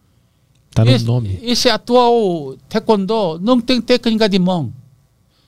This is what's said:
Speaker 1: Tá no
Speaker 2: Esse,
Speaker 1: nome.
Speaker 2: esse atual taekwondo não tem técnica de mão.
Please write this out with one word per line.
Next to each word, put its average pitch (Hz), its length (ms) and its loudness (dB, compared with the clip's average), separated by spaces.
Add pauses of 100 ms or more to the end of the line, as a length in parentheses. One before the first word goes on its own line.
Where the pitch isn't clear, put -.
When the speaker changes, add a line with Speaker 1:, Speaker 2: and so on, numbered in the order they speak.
(760)
Speaker 1:
Tá 113 100 2
no 117 60 6
Speaker 2:
Esse, 226 140 2
Speaker 1:
nome. 113 380 -2
Speaker 2:
esse 240 260 -2
atual 220 880 0 (120)
taekwondo 208 720 -2
não 240 200 2
tem 247 200 0
técnica 226 480 0
de 196 100 0
mão. 175 340 -2 (760)